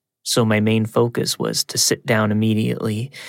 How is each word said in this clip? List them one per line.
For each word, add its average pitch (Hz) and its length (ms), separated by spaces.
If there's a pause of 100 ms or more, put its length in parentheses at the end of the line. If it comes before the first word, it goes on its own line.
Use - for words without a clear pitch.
(240)
so - 200
my 110 160
main 110 280
focus 120 500
was - 280
to - 120
sit - 300
down 110 240
immediately, 110 800 (180)